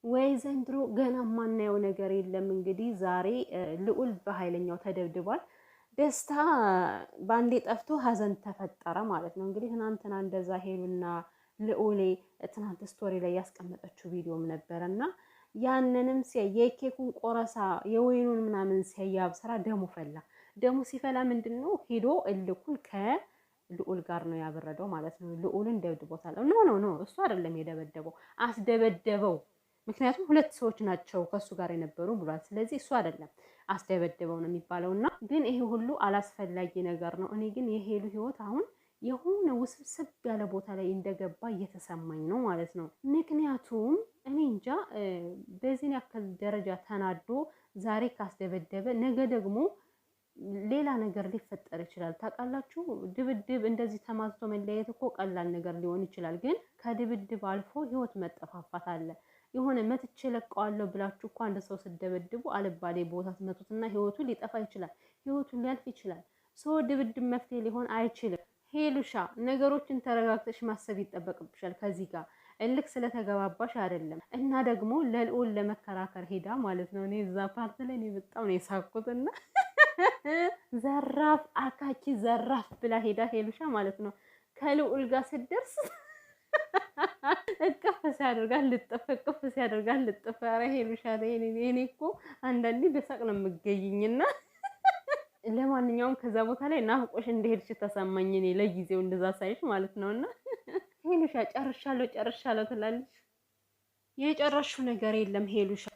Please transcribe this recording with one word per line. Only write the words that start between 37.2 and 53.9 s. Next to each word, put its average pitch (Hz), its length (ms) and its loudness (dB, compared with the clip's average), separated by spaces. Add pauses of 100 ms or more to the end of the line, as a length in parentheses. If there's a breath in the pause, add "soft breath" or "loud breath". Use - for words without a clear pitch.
እኔ 214 200 -4
ግን 247 180 -4
የሄሉ 208 400 -2
ህይወት 214 320 -6
አሁን 233 240 -2 (380 soft breath)
የሆነ 339 520 2
ውስብስብ 262 540 -4 (160)
ያለ 220 220 -2
ቦታ 190 280 -4
ላይ 185 140 -2
እንደገባ 190 600 -4
እየተሰማኝ 170 800 -6
ነው 202 120 0
ማለት 170 360 0
ነው። 170 120 -6 (220)
ምክንያቱም 285 840 2 (320)
እኔ 277 200 -2
እንጃ፣ 220 220 0 (260)
እ፣ 208 100 -6 (520)
በዚህን 269 380 0
ያክል 233 320 -6 (120)
ደረጃ 208 320 -2 (120)
ተናዶ 190 480 -4 (480 loud breath)
ዛሬ 220 340 0
ካስደበደበ 190 760 -6 (100)
ነገ 240 220 2 (120)
ደግሞ 208 260 0 (1120 soft breath)
ሌላ 285 280 2
ነገር 208 340 -2
ሊፈጠር 190 520 -8
ይችላል። 170 340 -8
ታውቃላችሁ፣ 254 680 -6 (260)
ድብድብ 247 560 -2
እንደዚህ 220 360 0